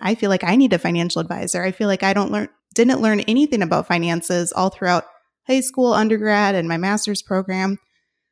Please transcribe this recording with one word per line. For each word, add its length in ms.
I 120
feel 140
like 160
I 100
need 200
a 40
financial 440
advisor. 400
I 100
feel 160
like 140
I 100
don't 180
learn, 200
didn't 260
learn 200
anything 420
about 260
finances 640
all 160
throughout 360
high 140
school, 340
undergrad, 600
and 140
my 80
master's 460
program." 560